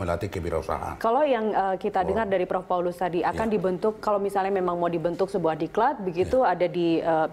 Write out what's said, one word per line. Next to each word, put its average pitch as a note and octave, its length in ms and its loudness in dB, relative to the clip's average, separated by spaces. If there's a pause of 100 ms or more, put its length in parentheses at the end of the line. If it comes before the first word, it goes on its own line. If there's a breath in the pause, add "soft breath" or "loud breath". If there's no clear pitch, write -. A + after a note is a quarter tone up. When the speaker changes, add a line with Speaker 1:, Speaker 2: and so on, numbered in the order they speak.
Speaker 1:
melatih F2 320 -2
kewirausahaan. D#2+ 640 -4
Speaker 2:
Kalau A#3 240 2
yang, A3+ 320 2
eh, F#3+ 240 0
kita G3+ 240 -2
Speaker 1:
Oh. F3+ 80 0
Speaker 2:
dengar A3 160 0
dari F#3 240 0
Prof F#3 160 -2
Paulus F3+ 320 0
tadi, F3 240 -2
akan F3 240 0
Speaker 1:
Ya. G#3+ 160 0
Speaker 2:
dibentuk, F#3 400 0
kalau G#3 160 2
misalnya G3 320 0
memang F3+ 320 0
mau E3+ 80 2
dibentuk E3+ 400 0
sebuah E3 240 0
diklat, G#3 480 0
begitu, F#3 400 0
Speaker 1:
Ya. F3+ 160 4
Speaker 2:
ada F3 80 0
di, E3+ 320 2
eh, D#3+ 360 2